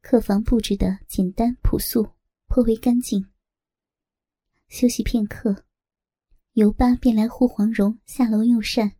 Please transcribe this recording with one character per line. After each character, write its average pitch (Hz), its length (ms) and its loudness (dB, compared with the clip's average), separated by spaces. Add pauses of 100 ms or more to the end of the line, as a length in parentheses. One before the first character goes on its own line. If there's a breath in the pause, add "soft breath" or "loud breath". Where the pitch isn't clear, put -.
客 - 200 0
房 202 200 -2
布 226 200 0
置 202 160 -4
得 190 320 -2
简 185 240 -2
单 240 300 -2
朴 - 160 2
素， - 360 -2 (320)
颇 - 160 2
为 220 140 2
干 247 240 0
净。 196 280 -4 (1400)
休 - 180 -2
息 240 160 0
片 214 240 -2
刻， - 380 -6 (880)
尤 214 180 4
巴 247 240 2
便 240 220 0
来 214 120 0
呼 247 200 0
黄 220 240 0
蓉 208 340 0
下 247 220 -2
楼 220 160 0
用 233 180 4
膳。 214 380 -2